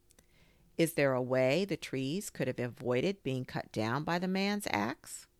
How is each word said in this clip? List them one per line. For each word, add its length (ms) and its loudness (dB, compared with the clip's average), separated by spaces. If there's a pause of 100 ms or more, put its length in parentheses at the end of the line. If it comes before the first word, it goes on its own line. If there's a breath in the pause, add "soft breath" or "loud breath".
(760 soft breath)
Is 180 2
there 180 4
a 100 2
way 420 4
the 120 -2
trees 540 -4
could 160 -4
have 120 -2
avoided 640 0
being 220 -2
cut 280 -6
down 320 0
by 140 0
the 100 0
man's 420 0
axe? 560 -4 (140)